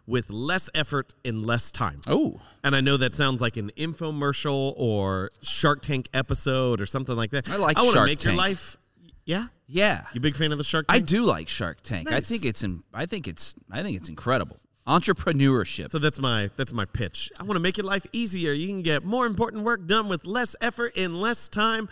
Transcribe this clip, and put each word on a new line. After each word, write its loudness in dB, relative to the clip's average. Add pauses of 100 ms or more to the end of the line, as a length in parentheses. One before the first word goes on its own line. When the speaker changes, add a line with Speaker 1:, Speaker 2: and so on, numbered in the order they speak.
Speaker 1:
with -2
less -4
effort -2 (100)
and -2
less 0
time. -4
Speaker 2:
Oh. 2 (240)
Speaker 1:
And 4
I 4
know 4
that 0
sounds 2
like -2
an -6
infomercial -2
or 0 (100)
Shark 2
Tank -2
episode 2
or -2
something -4
like -2
that. -2
Speaker 2:
I -2
like 4
Speaker 1:
I 6
wanna 6
Speaker 2:
Shark 8
Speaker 1:
make 0
your 2
Speaker 2:
Tank. 2
Speaker 1:
life, -2 (480)
yeah? -2 (200)
Speaker 2:
Yeah. 2
Speaker 1:
You -4
big 2
fan 0
of -2
the -4
Shark 0
Speaker 2:
I 6
Speaker 1:
Tank? 2
Speaker 2:
do 4
like 2
Shark -6
Tank. -6
I 0
Speaker 1:
Nice. -2
Speaker 2:
think -2
it's -2
in, -6 (100)
I -6
think -8
it's, -8 (160)
I -6
think -4
it's -12
incredible. -2 (300)
Entrepreneurship. 2
Speaker 1:
So -2
that's 0
my, 0
that's -4
my -2
pitch. -6
I -12
wanna -2
make 0
your -4
life -2
easier. -2
You -2
can -4
get 0
more 2
important -2
work 0
done 4
with -4
less -2
effort -2
and -2
less -2
time 0